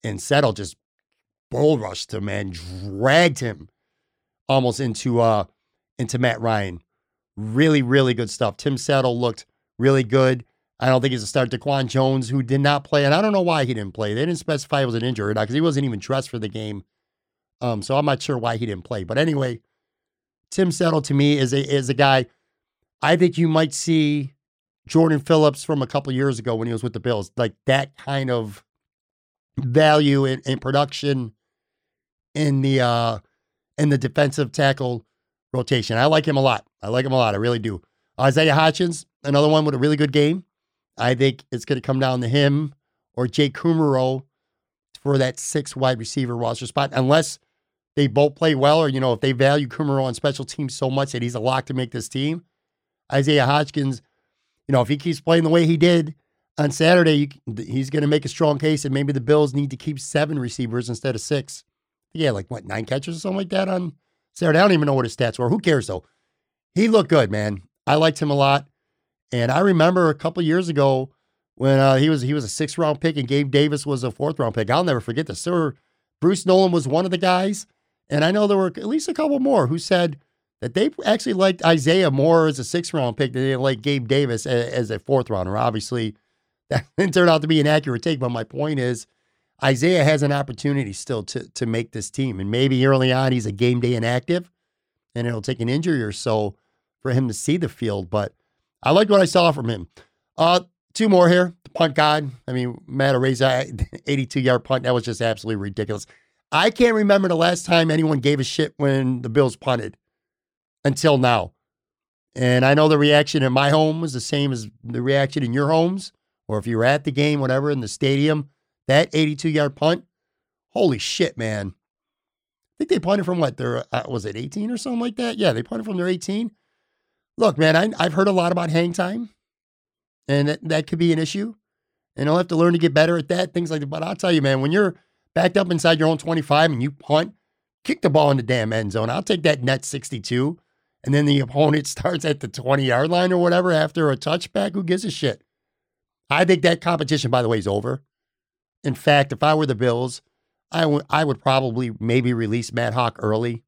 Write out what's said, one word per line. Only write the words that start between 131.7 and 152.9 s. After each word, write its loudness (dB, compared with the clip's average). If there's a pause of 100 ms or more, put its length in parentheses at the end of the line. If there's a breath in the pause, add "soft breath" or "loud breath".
And -2
I'll 4
have 0
to -2
learn 4
to 2
get 2
better 4
at -4
that, -2
things -4
like -4
that. -8
But -8
I'll -8
tell 0
you, 2
man, 2
when 0
you're 2 (380 soft breath)
backed 2
up 0
inside 2
your 4
own 0
twenty-five 2
and -2
you -2
punt, -2 (500)
kick -6
the 2
ball 4
in 2
the -2
damn -2
end -4
zone. -2
I'll -4
take -2
that 2
net -2
sixty-two. -4 (460)
And 0
then 4
the 4
opponent 0
<laughs> -8
starts -4
at -2
the -10
twenty-yard 0
line 0
or 2
whatever 2
after 0
a 0
touchback. -4
Who -4
gives -4
a -6
shit? -4 (840)
I 2
think 2
that 2
competition, -2
by 2
the 0
way, 2
is -2
over. -4 (840)
In -2
fact, 2
if -4
I 4
were 2
the -2
Bills, -2 (500)
I 0
would, 0
I 0
would -2
probably 0
maybe 0
release -4
Matt -2